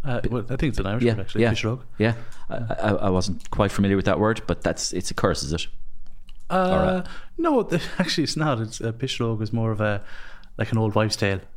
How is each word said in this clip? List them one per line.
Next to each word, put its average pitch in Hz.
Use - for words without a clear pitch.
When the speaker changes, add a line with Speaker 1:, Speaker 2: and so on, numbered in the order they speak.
Speaker 1:
Uh, 120
well, 117
I 127
think 147
it's 107
an 95
Irish 113
Speaker 2:
Yeah, 117
Speaker 1:
word, 98
actually. 110
Speaker 2:
yeah, 117
Speaker 1:
Pish 113
rogue. 120
Speaker 2:
yeah. 117
I, -
I, 110
I 95
wasn't 92
quite 101
familiar 98
with 90
that 95
word, 107
but -
that's, -
it's 92
a -
curse, 87
is 71
it? 82
Speaker 1:
Uh, 180
Speaker 2:
All 185
right. 180
Speaker 1:
no, 311
th-, 170
<laughs> -
actually, 170
it's -
not. 151
It's, 110
uh, 113
pish 127
rogue 113
is 104
more 113
of 107
a, 104
like, 117
an 113
old 110
wives' 110
tale 98